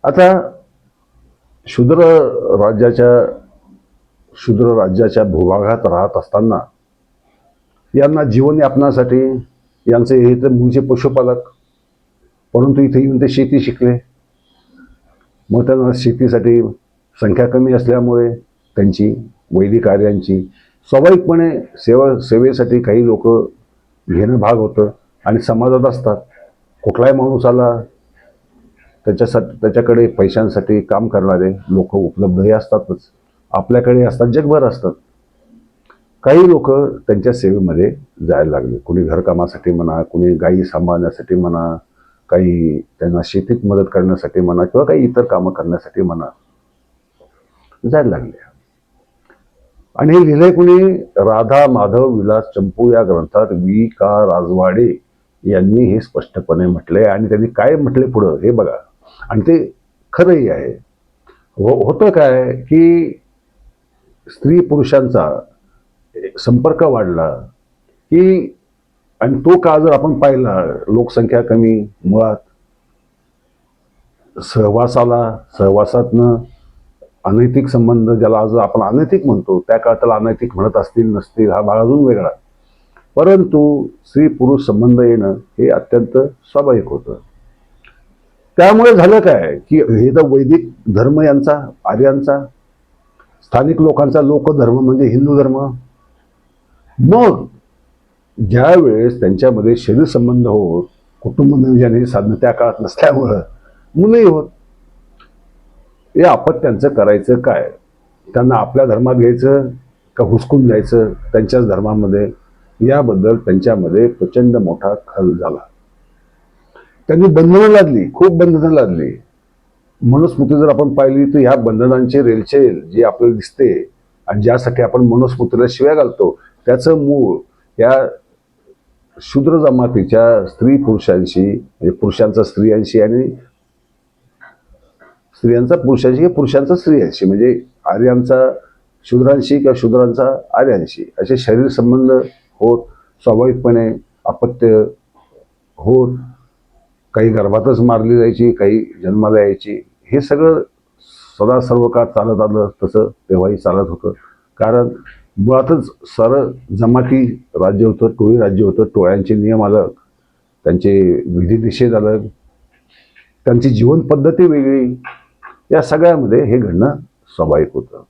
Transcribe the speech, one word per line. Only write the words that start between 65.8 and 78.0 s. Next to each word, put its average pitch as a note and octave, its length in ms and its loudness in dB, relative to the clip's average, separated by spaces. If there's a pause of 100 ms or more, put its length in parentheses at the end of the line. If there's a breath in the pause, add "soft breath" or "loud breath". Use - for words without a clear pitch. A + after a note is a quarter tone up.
संपर्क D3+ 440 0
वाढला F2+ 520 -2 (760)
की, F#3 460 0 (640)
आणि B2 200 -2
तो E3+ 200 4
काळ D#3+ 200 2
जर D#3+ 120 2
आपण C#3+ 220 0
पाहिला, B2+ 520 0 (220)
लोकसंख्या A#2 540 0
कमी, A2+ 460 0 (180)
मुळात G#2+ 300 0 (2000)
सहवासाला, A#2+ 920 0 (200)
सहवासातनं A2 800 2 (880)
अनैतिक B2 440 0
संबंध, A#2 440 0